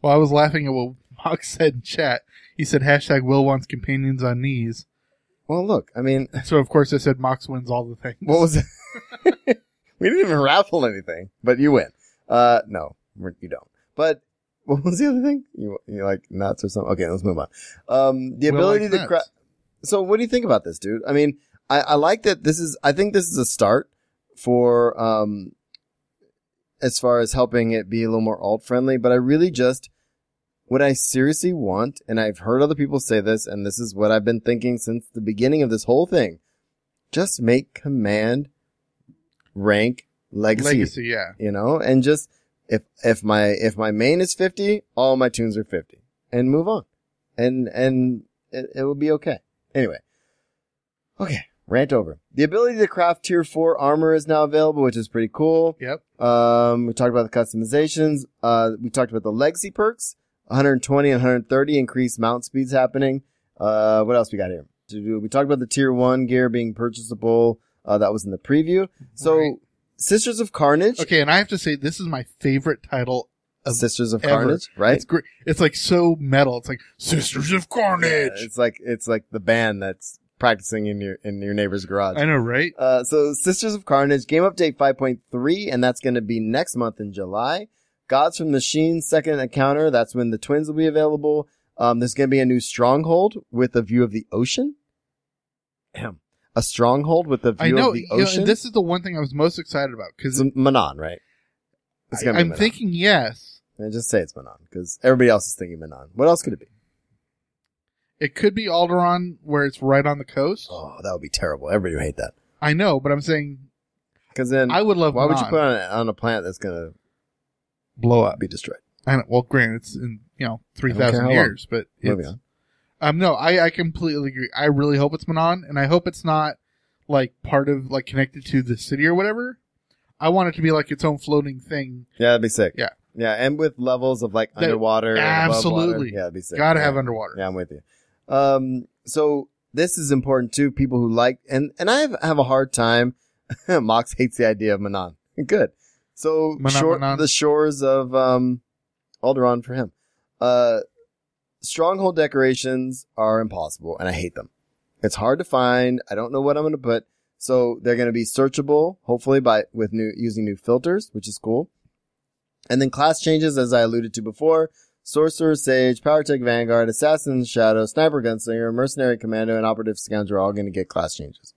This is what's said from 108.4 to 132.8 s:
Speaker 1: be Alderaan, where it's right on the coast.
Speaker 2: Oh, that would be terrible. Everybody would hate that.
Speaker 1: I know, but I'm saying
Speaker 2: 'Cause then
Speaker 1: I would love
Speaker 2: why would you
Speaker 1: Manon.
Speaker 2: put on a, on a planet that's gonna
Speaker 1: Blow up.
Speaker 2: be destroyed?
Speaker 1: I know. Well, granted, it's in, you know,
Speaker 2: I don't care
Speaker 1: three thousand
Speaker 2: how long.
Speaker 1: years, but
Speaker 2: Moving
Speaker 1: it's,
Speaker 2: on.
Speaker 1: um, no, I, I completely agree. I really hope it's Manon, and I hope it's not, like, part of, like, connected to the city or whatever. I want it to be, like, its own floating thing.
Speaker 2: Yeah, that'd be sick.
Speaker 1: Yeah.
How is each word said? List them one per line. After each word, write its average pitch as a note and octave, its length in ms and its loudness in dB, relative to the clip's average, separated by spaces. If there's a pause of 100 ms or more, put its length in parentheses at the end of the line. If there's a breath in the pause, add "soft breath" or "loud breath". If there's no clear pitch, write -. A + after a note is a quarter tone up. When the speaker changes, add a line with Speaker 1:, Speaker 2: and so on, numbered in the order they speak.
Speaker 1:
be G#3+ 120 -4
Alderaan, F3 760 2
where D3 240 0
it's C3+ 160 -6
right C#3 240 4
on D3 120 0
the C#3 60 -12
coast. - 460 -4
Speaker 2:
Oh, D2+ 320 -14
that G2 100 -6
would F2+ 80 -6
be D2+ 80 -16
terrible. D2 400 -6
Everybody F2+ 280 0
would C#2 80 -4
hate D2 120 -6
that. - 160 -8 (300)
Speaker 1:
I D3+ 100 0
know, E3+ 280 2
but C#3+ 120 -2
I'm D3 80 0
saying D3 380 -4 (760)
Speaker 2:
'Cause B2+ 160 -2
then C3 200 2
Speaker 1:
I E3+ 120 2
would G#3 140 2
love D#3 180 2
Speaker 2:
why C3+ 120 2
would D3+ 100 2
you B2+ 80 0
Speaker 1:
Manon. - 60 -6
Speaker 2:
put D#3+ 100 2
on C3+ 140 2
a, G2 260 -4
on A2+ 80 0
a G#2 60 -4
planet A2+ 300 -2
that's F#2 140 -10
gonna E2+ 340 -8 (1040)
Speaker 1:
Blow A#2 280 4
up. G2+ 140 -2
Speaker 2:
be F#2+ 100 -6
destroyed? - 300 -14 (280)
Speaker 1:
I C3+ 100 2
know. B2+ 120 0
Well, A#2+ 140 2
granted, A#2 340 0
it's - 180 -14
in, A#2+ 260 -12 (180)
you C3 80 -4
know, - 0 -
Speaker 2:
I - 20 -4
don't A2+ 100 -8
care - 220 -20
Speaker 1:
three B2+ 140 -2
thousand A#2+ 260 2
Speaker 2:
how B2 60 0
long. C3 80 2
Speaker 1:
years, A#2 360 0
but A2+ 160 -4 (160)
Speaker 2:
Moving G#2 180 0
Speaker 1:
it's, C#2+ 80 -8
Speaker 2:
on. G#2+ 120 -14 (600)
Speaker 1:
um, D#3 180 0
no, F3 160 4
I, E3 320 2
I E3 40 2
completely D#3+ 600 -4
agree. C3 260 -8
I C#3 100 -2
really C#3+ 320 4
hope D3 160 0
it's - 140 -10
Manon, E3 400 0
and C#3+ 100 -4
I C#3 80 2
hope E3+ 220 2
it's - 160 -12
not, D#3 320 0 (520)
like, C3+ 340 0
part C#3 260 0
of, C3+ 220 -2
like, C3+ 160 -6
connected C3+ 400 -4
to C3+ 160 2
the A#2+ 140 -4
city C#3+ 300 -2
or E3+ 80 2
whatever. A3 440 -2 (600)
I D#3+ 120 0
want F3+ 180 2
it D#3+ 80 -6
to E3 60 -4
be, D#3+ 100 4
like, D3+ 180 0
its D3 140 -6
own D3 140 0
floating C#3+ 420 -2
thing. B2+ 460 -10 (120)
Speaker 2:
Yeah, A#2 120 4
that'd A#2+ 120 6
be A2+ 60 -2
sick. G#2 280 0
Speaker 1:
Yeah. A#2 120 -4 (260)